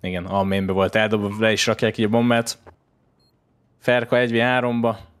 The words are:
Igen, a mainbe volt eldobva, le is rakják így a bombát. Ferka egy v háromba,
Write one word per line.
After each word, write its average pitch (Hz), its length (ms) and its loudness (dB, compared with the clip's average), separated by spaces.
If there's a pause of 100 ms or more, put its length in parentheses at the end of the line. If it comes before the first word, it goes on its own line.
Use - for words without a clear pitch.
Igen, 90 240 -6
a 98 180 -2
mainbe 98 300 -2
volt 95 220 0
eldobva, 107 440 0
le 110 140 2
is 101 140 -2
rakják 110 320 -2
így 113 60 0
a 104 40 0
bombát. 117 500 0 (1200)
Ferka 123 400 0
egy 123 140 0
v 117 40 0
háromba, 120 640 0 (220)